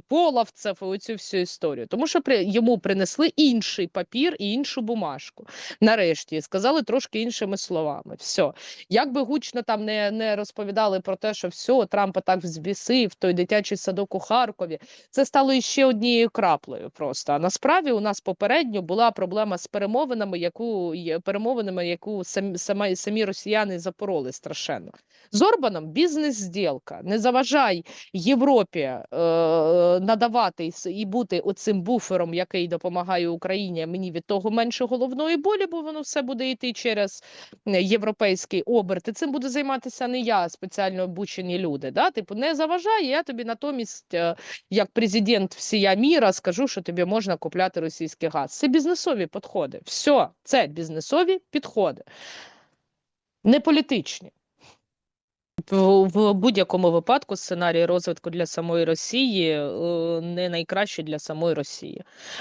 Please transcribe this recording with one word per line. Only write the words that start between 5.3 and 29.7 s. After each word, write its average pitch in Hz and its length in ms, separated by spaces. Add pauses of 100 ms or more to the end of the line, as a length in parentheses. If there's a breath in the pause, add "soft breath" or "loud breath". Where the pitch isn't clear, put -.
Нарешті, 185 600
сказали 247 420
трошки 220 380
іншими 220 360
словами. 160 600
Все. - 340 (380 loud breath)
Як 254 220
би 269 100
гучно 247 400
там 214 240
не, 214 260
не 220 240
розповідали 202 640
про 190 160
те, 214 180
що 180 140
все, 240 380
Трампа 190 360
так 185 180
взбісив, 185 760
той 180 180
дитячий 196 440
садок 196 380
у 190 40
Харкові, 208 600 (300 loud breath)
це 269 160
стало 269 280
іще 262 320
однією 233 440
краплею 147 600
просто. 143 440
А 143 60
насправді 285 520
у 226 80
нас 202 220
попередньо 208 600
була 208 300
проблема 190 460
з - 100
перемовинами, 208 720
яку, 175 560
є-, 170 240
перемовинами, 202 680
яку 185 360
сам-, 190 340
сама-, 196 380
самі 208 300
росіяни 202 540
запороли 175 520
страшенно. - 600 (400 soft breath)
З 208 100
Орбаном 262 460
бізнес-зділка. 202 1160
Не 208 160
заважай 247 640 (280 loud breath)
Європі, 226 640
е, 135 240 (960)